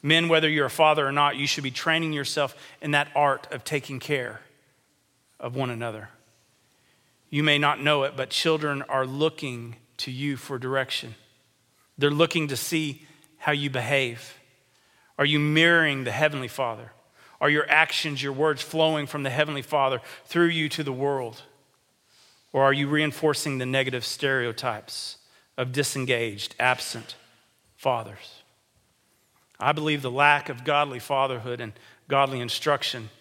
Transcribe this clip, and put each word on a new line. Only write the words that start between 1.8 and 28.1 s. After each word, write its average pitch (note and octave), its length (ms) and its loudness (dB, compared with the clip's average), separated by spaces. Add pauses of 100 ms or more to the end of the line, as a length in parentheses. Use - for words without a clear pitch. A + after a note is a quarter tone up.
yourself C#3 440 -2 (240)
in D3 120 -4
that D3 220 2
art C#3+ 380 2
of A#2+ 100 -10
taking C3+ 380 -6
care B2 400 -4 (960)
of B2 160 -8
one B2+ 160 -2
another. A2+ 380 -8 (1200)
You D3 160 0
may D3 140 4
not C#3+ 220 2
know C#3+ 220 2
it, C#3 140 -4
but C3 140 -6
children D3+ 520 0
are C3 240 -2
looking C3 720 -4 (220)
to - 120 -8
you C3+ 260 -4
for C3+ 220 -8
direction. B2+ 560 -4 (840)
They're C#3+ 140 4
looking D#3 380 2
to C3+ 80 -4
see D#3 500 -4 (320)
how D3+ 140 0
you C#3+ 180 -2
behave. B2+ 640 -2 (800)
Are C#3+ 80 2
you D3 140 4
mirroring D3+ 640 4
the A#2+ 100 -4
Heavenly C#3+ 360 0
Father? A2 420 -6 (500)
Are C#3+ 80 4
your D3 220 2
actions, D3+ 500 2
your C#3 120 -4
words C#3+ 300 0
flowing D#3+ 440 0
from D3 160 -6
the C3+ 80 -2
Heavenly D3 320 0
Father C3+ 380 0 (260)
through E3+ 220 2
you D#3+ 220 0
to D#3+ 120 -6
the C#3+ 100 -4
world? C3 500 -4 (1080)
Or C3+ 120 4
are C#3 80 6
you C#3+ 160 0
reinforcing D3 680 0
the B2+ 60 -4
negative B2+ 400 -2
stereotypes A#2+ 1120 -4 (380)
of B2+ 160 -4
disengaged, B2 840 -2
absent B2 560 -2 (640)
fathers? A2 680 -6 (1160)